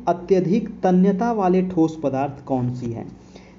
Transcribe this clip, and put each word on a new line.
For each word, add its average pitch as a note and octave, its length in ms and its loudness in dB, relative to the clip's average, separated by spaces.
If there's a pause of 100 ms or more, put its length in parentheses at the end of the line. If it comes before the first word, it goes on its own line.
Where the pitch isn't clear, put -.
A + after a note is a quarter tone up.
अत्यधिक F3+ 640 0
तन्यता F#3+ 600 2
वाले F#3 300 2
ठोस D#3+ 420 0
पदार्थ C3+ 420 -4
कौन B2 280 -2
सी A#2+ 180 -8
है? - 360 -12 (320)